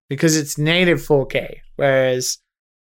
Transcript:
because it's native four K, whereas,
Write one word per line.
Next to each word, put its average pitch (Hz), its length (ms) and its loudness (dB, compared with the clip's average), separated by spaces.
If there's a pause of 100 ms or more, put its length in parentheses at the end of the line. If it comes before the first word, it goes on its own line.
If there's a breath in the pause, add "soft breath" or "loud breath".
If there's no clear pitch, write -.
because 156 280 2
it's 147 220 -4
native 165 460 2
four 139 220 2
K, - 340 -6 (160)
whereas, 131 600 0 (480)